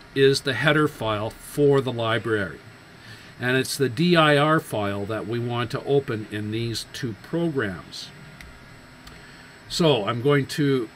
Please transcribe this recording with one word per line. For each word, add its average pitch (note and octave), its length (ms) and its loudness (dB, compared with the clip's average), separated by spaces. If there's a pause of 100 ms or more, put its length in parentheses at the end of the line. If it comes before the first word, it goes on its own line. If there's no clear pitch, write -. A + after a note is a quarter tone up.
(160)
is C3+ 260 4
the C3 140 -4
header D3+ 340 2
file A2 400 -4
for C#3+ 500 2
the B2+ 140 -2
library. A2 640 -2 (800)
And B2 160 0
it's C3 220 -2
the C#3 100 2
dir D#3 720 4
file G2+ 460 -4
that G2 220 -6
we A#2 120 -2
want A#2+ 320 -4
to - 140 -6
open B2+ 440 0
in G#2+ 220 -6
these A2+ 400 -6
two A#2 320 -8
programs. C3+ 840 -4 (1600)
So C#3+ 360 4
I'm A#2+ 160 -2
going C#3 260 2
to C3+ 480 0